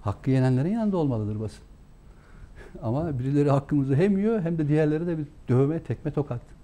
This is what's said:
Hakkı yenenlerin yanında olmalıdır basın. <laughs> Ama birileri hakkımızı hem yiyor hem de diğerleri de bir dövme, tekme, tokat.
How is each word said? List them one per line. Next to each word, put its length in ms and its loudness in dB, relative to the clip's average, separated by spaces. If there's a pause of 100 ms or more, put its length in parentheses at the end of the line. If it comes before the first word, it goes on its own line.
Hakkı 280 -4
yenenlerin 420 2
yanında 240 0
olmalıdır 440 -2
basın. 220 -8 (560)
<laughs> 640 -18
Ama 360 -2
birileri 320 2
hakkımızı 440 2
hem 240 4
yiyor 240 0
hem 160 -2
de 100 0
diğerleri 380 2
de 120 -2
bir 80 -6 (220)
dövme, 340 2
tekme, 280 -4
tokat. 300 -4 (240)